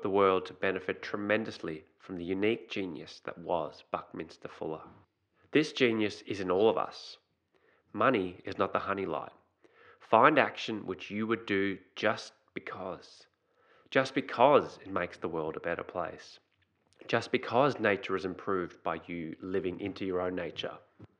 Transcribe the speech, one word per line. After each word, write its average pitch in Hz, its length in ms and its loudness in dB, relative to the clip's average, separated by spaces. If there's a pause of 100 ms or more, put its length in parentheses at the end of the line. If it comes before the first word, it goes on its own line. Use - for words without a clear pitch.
the 104 80 -4
world 95 380 4
to - 60 -14
benefit 92 500 -4
tremendously 104 840 -4 (140)
from 95 180 -10
the 87 60 -8
unique 98 480 -2
genius 85 540 -8
that - 120 -10
was 85 540 -4
Buckminster - 560 -10
Fuller. 80 340 -8 (720)
This 151 200 4
genius 113 520 0
is 98 160 -8
in 92 100 -2
all 98 200 6
of - 80 2
us. - 400 -8 (760)
Money 104 520 0
is 98 120 -8
not 98 160 0
the 101 60 0
honey 98 260 -2
light. 71 260 -6 (680)
Find 135 400 8
action 107 480 0
which - 240 -8
you 107 160 -2
would 113 180 -2
do 98 320 0 (180)
just 110 380 -2 (220)
because. - 720 -12 (640)
Just 135 240 2
because 123 680 6
it 95 80 -12
makes 90 260 -2
the 92 120 -4
world 80 260 -4
a - 60 -8
better 85 220 -4
place, 87 560 -8 (680)
just 117 240 0
because 123 480 2
nature 101 360 0
is 92 100 -4
improved 92 580 -4
by 82 240 -4
you 85 340 -8
living 92 380 -4
into 98 260 -6
your 90 160 -2
own 92 140 -2
nature. 82 420 -8 (420)